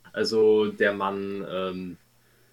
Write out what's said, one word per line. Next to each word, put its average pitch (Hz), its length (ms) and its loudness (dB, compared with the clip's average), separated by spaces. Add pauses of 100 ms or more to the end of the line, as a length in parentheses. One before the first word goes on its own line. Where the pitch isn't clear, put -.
(120)
Also 107 540 4
der 101 280 0
Mann, 98 540 -4
ähm, 92 480 -6 (560)